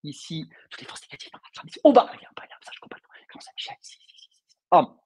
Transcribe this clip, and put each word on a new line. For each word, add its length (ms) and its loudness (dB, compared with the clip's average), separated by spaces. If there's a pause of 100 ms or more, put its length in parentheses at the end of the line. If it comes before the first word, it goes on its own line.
Ici, 440 -12 (220)
toutes 120 -18
les 40 -18
forces 160 -18
négatives. 320 -20
Non, 60 -20 (160)
non, 100 -18
ici. 160 -18
On 80 10
va 140 8
rien, 320 -16
pas 60 -18
rien, 200 -20
ça, 100 -20
je 60 -18
comprends. 220 -18 (280)
Comment 120 -20
ça, 160 -20
Michel ? 260 -12
Ici, 240 -20
ici, 80 -20
ici, 320 -20
ici. 100 -20 (140)
Hum. 360 6